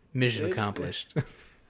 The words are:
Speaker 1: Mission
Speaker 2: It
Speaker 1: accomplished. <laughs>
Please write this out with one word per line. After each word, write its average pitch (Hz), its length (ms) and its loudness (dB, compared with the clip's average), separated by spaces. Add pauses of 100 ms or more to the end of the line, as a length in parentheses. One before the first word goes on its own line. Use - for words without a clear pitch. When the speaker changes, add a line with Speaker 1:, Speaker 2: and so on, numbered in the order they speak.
(120)
Speaker 1:
Mission 117 340 2
Speaker 2:
It - 60 0
Speaker 1:
accomplished. - 680 -2
<laughs> - 60 2 (460)